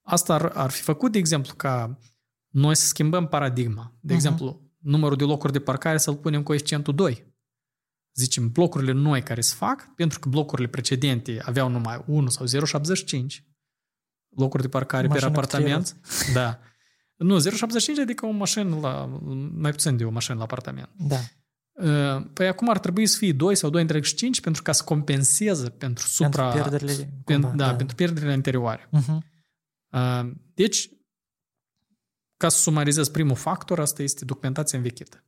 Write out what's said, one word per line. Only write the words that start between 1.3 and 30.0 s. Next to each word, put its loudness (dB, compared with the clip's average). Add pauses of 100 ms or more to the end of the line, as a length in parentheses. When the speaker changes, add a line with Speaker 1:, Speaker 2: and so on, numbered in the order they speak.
Speaker 1:
ca -4 (480)
noi 2
să 2
schimbăm 0
paradigma. -2 (160)
De -2
Speaker 2:
Mhm. -
Speaker 1:
exemplu, 0
numărul 2
de 2
locuri 0
de 2
parcare 0
să-l 0
punem -2
coeficientul 0
doi. 0 (760)
Zicem, 0
blocurile 2
noi 2
care -4
se 0
fac, -4
pentru 0
că -4
blocurile 0
precedente -2
aveau 2
numai -4
unu 2
sau -4
zero 0
șaptezeci 0
și -6
cinci -6 (920)
locuri 2
de -2
parcare 0
per 4
Speaker 2:
Mașină 2
cu 0
trei -2
Speaker 1:
apartament. -2
Speaker 2:
roți. -4
Speaker 1:
Da. 0 (560)
Nu, 4
zero 2
șaptezeci 0
și 0
cinci -2
adică -4
o -2
mașină 0
la -4 (500)
mai 0
puțin 2
de 0
o -2
mașină -4
la -4
apartament. -8
Speaker 2:
Da. -2 (520)
Speaker 1:
Uh, 0
păi 0
acum 0
ar 2
trebui 0
să 2
fie 2
doi 4
sau 0
doi 2
întreg 2
și -2
cinci -2
pentru -2
ca -2
să 2
compenseze 2
pentru -14
Speaker 2:
Pentru -4
Speaker 1:
supra 2
Speaker 2:
pierderile, 0
Speaker 1:
pen-, 0
Speaker 2:
cumva, 0
Speaker 1:
da, 2
Speaker 2:
da. 2
Speaker 1:
pentru -4
pierderile 0
anterioare. -2
Speaker 2:
Mhm. 2 (680)
Speaker 1:
Uh, -2 (220)